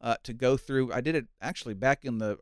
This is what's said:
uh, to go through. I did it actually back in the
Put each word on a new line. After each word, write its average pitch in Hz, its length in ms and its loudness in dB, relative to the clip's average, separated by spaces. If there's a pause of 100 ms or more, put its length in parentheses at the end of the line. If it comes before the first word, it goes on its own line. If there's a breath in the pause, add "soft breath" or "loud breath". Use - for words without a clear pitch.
uh, 117 240 0
to 123 80 -10
go 127 240 4
through. 131 360 0
I 127 80 0
did 156 140 0
it 131 120 -2 (140)
actually 120 340 -8
back 131 300 2
in 120 140 -4
the 107 220 -2